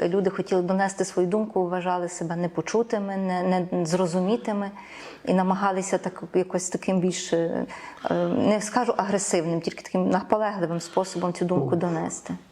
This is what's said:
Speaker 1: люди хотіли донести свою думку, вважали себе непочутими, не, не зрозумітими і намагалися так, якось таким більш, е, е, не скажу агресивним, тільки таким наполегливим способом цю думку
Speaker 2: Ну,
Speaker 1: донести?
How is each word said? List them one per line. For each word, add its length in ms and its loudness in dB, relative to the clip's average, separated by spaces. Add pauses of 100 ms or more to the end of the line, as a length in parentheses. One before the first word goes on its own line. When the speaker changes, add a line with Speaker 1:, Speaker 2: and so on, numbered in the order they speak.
Speaker 1:
люди 280 2
хотіли 320 0
донести 420 0
свою 240 0
думку, 400 0
вважали 400 -2
себе 280 -6
непочутими, 800 -2
не, 560 0
не 140 0
зрозумітими 840 0 (580)
і 60 4
намагалися 640 2
так, 240 -6 (120)
якось 340 0
таким 320 2
більш, 320 0
е, 340 2 (440)
е, 40 4 (140)
не 320 4
скажу 360 0
агресивним, 640 2
тільки 220 -6
таким 260 0
наполегливим 720 0
способом 520 -2
цю 120 -2
думку 260 2
Speaker 2:
Ну, 60 2
Speaker 1:
донести? 580 -2 (180)